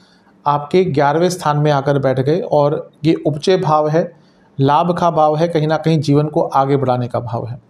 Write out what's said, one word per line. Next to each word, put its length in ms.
आपके 360
ग्यारहवें 460
स्थान 280
में 140
आकर 280
बैठ 200
गए 200
और 520
ये 80
उपचय 300
भाव 300
है, 240
लाभ 380
का 140
भाव 240
है, 120
कहीं 200
ना 100
कहीं 240
जीवन 260
को 140
आगे 360
बढ़ाने 300
का 120
भाव 280
है। 220